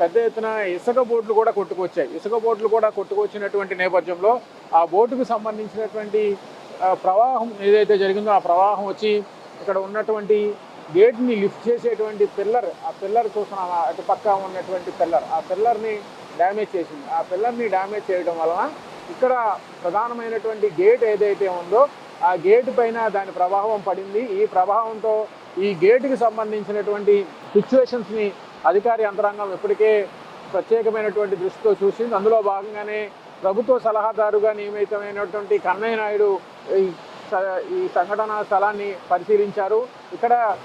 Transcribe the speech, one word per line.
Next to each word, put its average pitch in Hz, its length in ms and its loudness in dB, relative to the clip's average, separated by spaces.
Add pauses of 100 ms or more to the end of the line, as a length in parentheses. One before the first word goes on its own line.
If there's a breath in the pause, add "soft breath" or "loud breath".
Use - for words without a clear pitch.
పెద్ద 170 160 2
ఎత్తున 226 280 0
ఇసుక 220 560 -2
బోట్లు 226 340 0
కూడా 220 160 4
కొట్టుకొచ్చాయి. 175 680 -4
ఇసుక 208 200 -4
బోట్లు 226 320 0
కూడా 214 200 4
కొట్టుకొచ్చినటువంటి 202 880 -4
నేపథ్యంలో 180 640 0 (340)
ఆ 165 100 6
బోటుకు 226 400 2
సంబంధించినటువంటి, 214 1120 -4 (440)
ఆ, 185 120 2
ప్రవాహం 226 680 2
ఏదైతే 202 380 6
జరిగిందో, 196 320 0
ఆ 196 80 6
ప్రవాహం 190 480 2
వచ్చి 208 260 -2 (480)
ఇక్కడ 196 180 -2
ఉన్నటువంటి 208 760 0 (440)
గేట్ని 240 380 6
లిఫ్ట్ 202 320 -2
చేసేటువంటి 214 580 0
పిల్లర్, 208 400 0 (200)
ఆ 165 40 -4 (120)
పిల్లర్ 220 240 2
చూస్తున్నాం, 196 440 -4
ఆ 170 180 0
అటు 165 140 -6
పక్క 202 260 0
ఉన్నటువంటి 185 640 -2
పిల్లర్, 165 420 0
ఆ 160 180 -2
పిల్లర్ని 214 440 0 (420)
డ్యామేజ్ 196 400 0
చేసింది. 156 380 -8
ఆ 165 80 -2
పిల్లర్ని 226 460 -4
డ్యామేజ్ 196 440 -4
చేయడం 170 260 -2
వలన 175 320 0 (400)
ఇక్కడ 247 460 0 (260)
ప్రధానమైనటువంటి 220 1000 -2
గేట్ 233 240 6
ఏదైతే 202 440 2
ఉందో, 185 400 2 (340)
ఆ 175 100 4
గేట్ 214 460 4
పైన 226 300 0
దాని 190 240 -4
ప్రభావం 196 480 0
పడింది. 196 640 -2
ఈ 214 40 4
ప్రభావంతో 214 800 0 (320)
ఈ 196 260 0
గేటుకి 254 320 4
సంబంధించినటువంటి 208 1080 0
సిచ్యువేషన్స్ని 214 1080 0 (340)
అధికార 220 360 4
యంత్రాంగం 202 500 -2
ఇప్పటికే 208 560 2 (440)
ప్రత్యేకమైనటువంటి 208 840 0
దృష్టితో 190 500 0
చూసింది. 226 280 0
అందులో 220 280 4
భాగంగానే 208 680 -4 (320)
ప్రభుత్వ 220 360 2
సలహాదారుగా 214 760 2
నియమితమైనటువంటి 202 1040 -4
కన్నయ్య 208 380 -2
నాయుడు 208 420 0 (380)
ఈ 190 140 2 (420)
స-, 185 400 -2
ఈ 185 220 -2
సంఘటన 208 480 -2
స్థలాన్ని 202 520 0 (160)
పరిశీలించారు. 202 800 0 (240)
ఇక్కడ 233 520 0